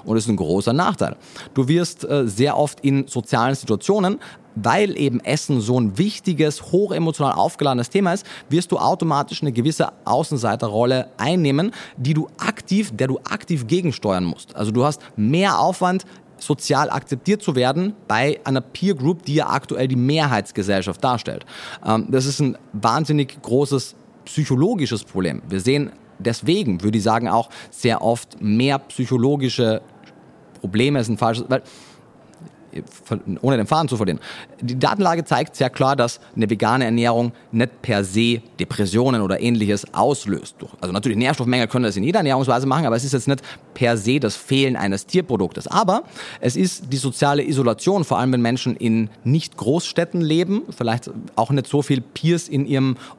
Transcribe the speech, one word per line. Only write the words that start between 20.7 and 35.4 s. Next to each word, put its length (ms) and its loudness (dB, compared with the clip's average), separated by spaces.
darstellt. 440 -2
Ähm, 260 0
das 140 2
ist 160 -2
ein 160 0
wahnsinnig 680 0
großes 540 0
psychologisches 800 0
Problem. 420 -4
Wir 140 -4
sehen 300 2
deswegen, 640 0
würde 140 2
ich 80 0
sagen, 240 2
auch 200 2
sehr 300 0
oft 400 -2
mehr 380 2
psychologische 1000 0
Probleme, 400 0
ist 80 0
ein 100 -2
falsches, 300 0
weil, 160 0
ohne 140 2
den 120 0
Faden 200 0
zu 80 -2
verlieren. 240 -2
Die 180 -4
Datenlage 460 2
zeigt 320 -2